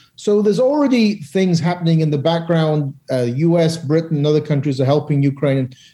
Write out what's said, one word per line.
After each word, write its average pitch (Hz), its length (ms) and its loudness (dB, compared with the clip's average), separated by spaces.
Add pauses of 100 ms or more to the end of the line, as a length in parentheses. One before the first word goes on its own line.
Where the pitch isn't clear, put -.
(160)
So 208 260 0
there's 208 180 2
already 254 560 2
things 175 440 -2
happening 165 400 0
in 156 120 0
the 147 60 0
background. 156 760 0 (180)
Uh, 127 120 0
U 151 340 0
S, 165 180 2
Britain, 156 420 -2
and 143 100 0
other 151 120 2
countries 143 400 -2
are 131 60 0
helping 143 360 0
Ukraine 135 520 0 (200)